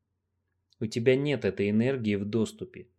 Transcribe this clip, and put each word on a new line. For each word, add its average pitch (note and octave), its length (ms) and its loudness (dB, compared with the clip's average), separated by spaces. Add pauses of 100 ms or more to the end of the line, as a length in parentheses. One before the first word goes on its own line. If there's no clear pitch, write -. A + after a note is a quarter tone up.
(800)
У A2+ 60 -4
тебя B2 300 2
нет C#3 300 0
этой G2+ 240 0
энергии A2+ 460 0
в G2+ 100 -4
доступе, - 600 -4 (120)